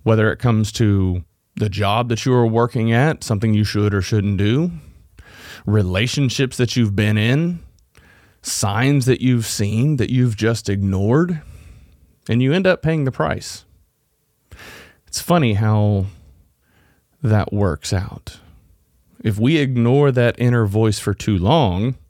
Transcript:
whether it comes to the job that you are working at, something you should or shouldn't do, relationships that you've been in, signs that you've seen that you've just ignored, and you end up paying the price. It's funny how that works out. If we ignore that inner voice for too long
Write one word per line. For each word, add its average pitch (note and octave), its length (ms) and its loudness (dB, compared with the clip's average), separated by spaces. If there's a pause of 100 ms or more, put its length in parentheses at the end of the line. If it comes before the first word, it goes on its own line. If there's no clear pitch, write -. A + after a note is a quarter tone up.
whether A2 280 2
it - 80 -6
comes A2 340 0
to F#2+ 500 0 (320)
the G#2+ 140 -2
job G#2 400 -2
that A2+ 160 -4
you B2+ 80 2
are B2 140 4
working A2+ 440 0
at, C3+ 320 0
something A2 300 0
you G#2 120 2
should G2+ 280 0
or G2+ 80 0
shouldn't G2+ 360 0
do, B2 340 0 (960)
relationships A2 920 0
that B2 180 0
you've G#2+ 200 0
been G#2+ 220 2
in, D3+ 440 0 (800)
signs A#2+ 640 0
that B2+ 160 2
you've B2 240 0
seen A2+ 520 -2
that A2+ 120 -2
you've B2 260 0
just A2 340 -2
ignored, G#2 720 0 (880)
and A#2 120 0
you C3 120 2
end F#3 120 0
up F#3 160 2
paying D#3 220 -2
the C3 80 -2
price. - 540 -6 (1400)
It's - 160 -10
funny C#3 340 2
how G#2 500 2 (1160)
that G#2+ 300 0
works G2 400 -2
out. - 480 -6 (840)
If G#2 160 -2
we C3 200 2
ignore C3+ 540 2
that A#2+ 280 0
inner A#2+ 260 2
voice G#2+ 340 0
for - 140 -2
too G2+ 240 -2
long A2 580 0 (140)